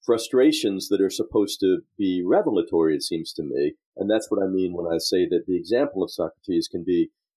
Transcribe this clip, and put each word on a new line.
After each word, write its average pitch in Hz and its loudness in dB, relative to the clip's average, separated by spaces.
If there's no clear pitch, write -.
frustrations 120 2
that 98 2
are 95 2
supposed - -2
to 92 4
be 92 0
revelatory, 92 2
it 73 -4
seems 82 -6
to - -8
me. 69 -2
And 98 -2
that's 107 0
what 101 0
I 95 0
mean 92 0
when 85 -4
I 82 0
say 90 0
that 85 0
the 90 0
example 95 0
of - -4
Socrates 82 -4
can 87 -8
be, 85 0